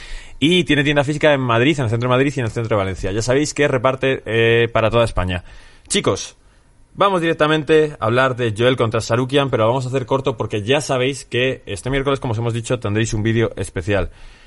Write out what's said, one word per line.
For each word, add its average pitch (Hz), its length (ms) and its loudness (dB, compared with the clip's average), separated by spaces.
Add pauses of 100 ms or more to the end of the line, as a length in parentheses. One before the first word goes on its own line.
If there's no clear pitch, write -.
(380)
y 170 260 2
tiene 147 180 2
tienda 147 220 2
física 151 300 2
en 135 60 0
Madrid, 127 380 2
en 139 60 -2
el 107 60 -2
centro 117 180 -2
de 127 60 4
Madrid 139 200 2
y 135 60 -4
en 117 60 -2
el 107 60 -6
centro 113 260 -2
de 98 40 2
Valencia. 95 300 -4
Ya 107 80 -2
sabéis 131 320 0
que 143 160 2
reparte, 131 560 0
eh, 113 480 2
para 110 160 2
toda 117 160 4
España. 90 400 -2 (420)
Chicos, - 520 -2 (560)
vamos 185 260 2
directamente 156 800 2
a 110 60 -2
hablar 127 280 2
de 113 220 -2
Joel 123 220 2
contra 113 240 0
Sarukian, 131 480 0
pero 110 140 2
lo 110 40 4
vamos 127 160 0
a 127 60 -6
hacer 127 160 -2
corto 131 320 -2
porque 107 240 -4
ya 131 180 2
sabéis 135 460 -2
que 127 400 -2
este 101 240 -8
miércoles, 135 300 -2
como 127 120 -4
os 107 60 -2
hemos 117 160 -2
dicho, 120 260 -4
tendréis 110 320 -2
un 107 100 -2
vídeo 113 340 0
especial. 95 520 -4 (380)